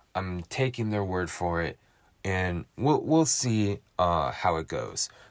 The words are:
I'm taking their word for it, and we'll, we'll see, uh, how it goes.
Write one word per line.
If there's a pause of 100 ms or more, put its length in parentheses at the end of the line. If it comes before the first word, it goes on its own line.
(140)
I'm
taking
their
word
for
it, (460)
and (100)
we'll,
we'll
see, (200)
uh,
how
it
goes. (220)